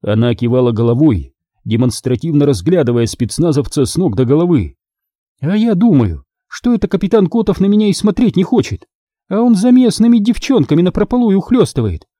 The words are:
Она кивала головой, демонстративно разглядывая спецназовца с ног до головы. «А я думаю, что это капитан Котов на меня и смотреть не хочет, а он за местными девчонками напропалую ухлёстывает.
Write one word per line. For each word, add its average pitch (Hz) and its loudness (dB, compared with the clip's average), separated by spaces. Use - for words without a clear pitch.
Она 110 0
кивала 120 0
головой, 117 0
демонстративно 127 -2
разглядывая 120 0
спецназовца 143 -2
с - -6
ног 156 -2
до 131 0
головы. 143 0
«А 175 -2
я 220 0
думаю, 135 2
что - -2
это 214 -2
капитан 196 0
Котов 214 -2
на 190 2
меня 208 2
и 196 0
смотреть 214 0
не 180 0
хочет, - -4
а 196 -2
он 240 2
за 208 0
местными 240 4
девчонками 202 0
напропалую 208 0
ухлёстывает. 127 -2